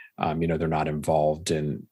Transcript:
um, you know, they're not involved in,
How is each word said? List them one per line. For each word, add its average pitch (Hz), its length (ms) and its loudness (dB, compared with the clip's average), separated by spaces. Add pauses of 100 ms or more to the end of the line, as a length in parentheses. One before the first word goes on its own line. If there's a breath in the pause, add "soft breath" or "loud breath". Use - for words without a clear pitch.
(160 loud breath)
um, 82 240 -2
you 82 80 2
know, 80 80 2
they're 80 120 0
not 78 200 0
involved 76 640 0
in, 76 420 -2